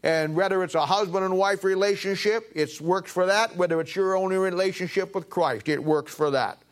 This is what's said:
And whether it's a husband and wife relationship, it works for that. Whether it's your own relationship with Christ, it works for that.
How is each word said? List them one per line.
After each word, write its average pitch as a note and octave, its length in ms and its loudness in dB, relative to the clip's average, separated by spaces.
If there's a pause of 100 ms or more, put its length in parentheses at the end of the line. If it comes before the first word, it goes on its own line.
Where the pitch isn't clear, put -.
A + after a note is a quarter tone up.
And D#3 320 0
whether F#3+ 280 2
it's E3 120 -6
a D3+ 100 2
husband F#3+ 400 0
and F#3 100 0
wife G3 280 2
relationship, G3 880 0
it D3+ 260 -2
works F3+ 320 -2
for F3+ 140 2
that. G#3 320 2
Whether E3 240 2
it's D#3+ 140 -8
your F#3+ 200 2
own F#3+ 160 0
relationship F#3+ 840 -2
with F3+ 160 -6
Christ, C3+ 360 0
it D3 160 0
works D3+ 300 0
for D3+ 180 0
that. B2 280 0 (120)